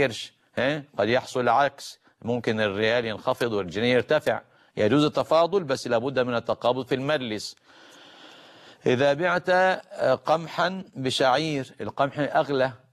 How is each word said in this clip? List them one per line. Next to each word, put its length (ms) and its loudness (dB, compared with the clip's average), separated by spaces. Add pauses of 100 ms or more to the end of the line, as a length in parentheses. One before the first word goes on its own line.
قرش، 300 -4 (240)
ها؟ 260 -2 (140)
قد 120 2
يحصل 300 0
العكس، 600 0 (220)
ممكن 400 -2
الريال 440 0
ينخفض 460 -4
والجنيه 420 0
يرتفع، 480 2 (360)
يجوز 260 4
التفاضل 600 2
بس 240 -4
لا 100 2
بد 220 -2
من 160 0
التقابض 500 -2
في 100 -2
المجلس. 600 -4 (1300)
إذا 280 4
بعت، 360 -2
آه، 640 0
قمحا 680 -2 (120)
بشعير، 840 0
القمح 380 -2
أغلى، 520 0 (220)